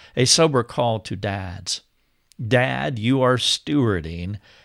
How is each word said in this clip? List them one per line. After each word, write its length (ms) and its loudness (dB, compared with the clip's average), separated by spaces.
A 100 2
sober 380 4
call 360 -2
to 160 -10
dads. 680 -6
Dad, 540 0
you 220 2
are 160 4
stewarding 1000 -2